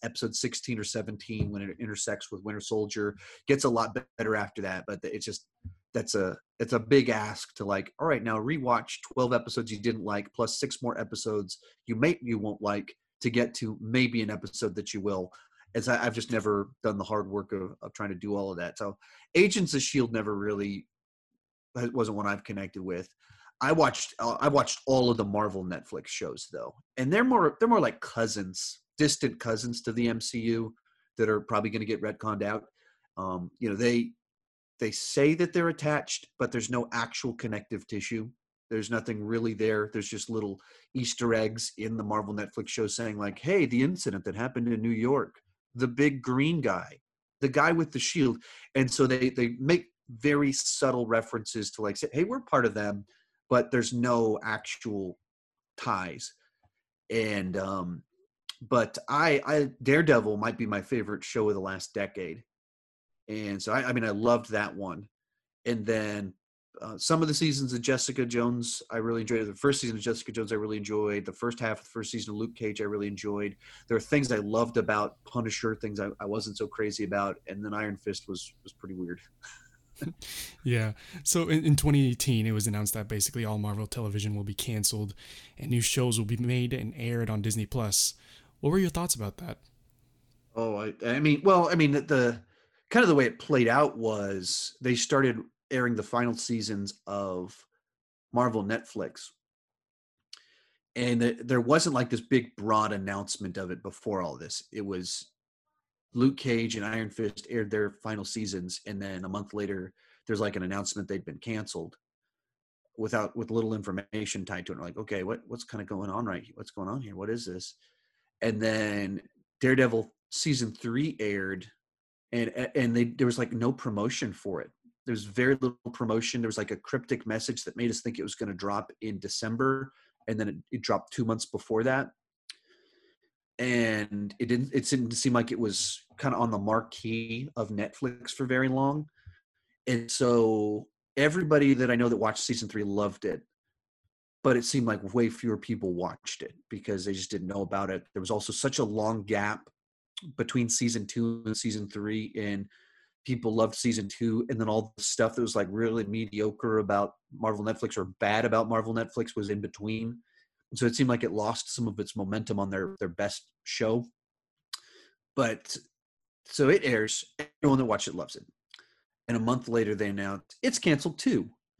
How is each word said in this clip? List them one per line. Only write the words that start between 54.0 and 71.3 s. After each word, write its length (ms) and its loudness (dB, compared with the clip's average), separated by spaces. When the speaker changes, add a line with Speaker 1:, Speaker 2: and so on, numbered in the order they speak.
Speaker 1:
actual 760 -6
ties. 560 -4
And, 460 -2
um, 480 -4
but 360 2
I, 400 4
I, 220 2
Daredevil 540 6
might 220 -2
be 80 -2
my 160 -2
favorite 420 -4
show 240 0
of 80 2
the 60 -4
last 320 -6
decade. 500 -6
And 340 -4
so, 80 -4
I, 160 0
I 60 0
mean, 100 0
I 60 0
loved 420 2
that 240 0
one. 320 -8
And 200 -2
then, 480 -2
uh, 160 -10
some 240 2
of 80 2
the 40 0
seasons 380 0
of 100 -2
Jessica 440 0
Jones, 640 0
I 60 -4
really 240 0
enjoyed. 260 0
The 80 -8
first 240 4
season 160 -2
of 80 -6
Jessica 300 -2
Jones, 180 -4
I 40 2
really 220 -2
enjoyed. 460 0
The 80 -8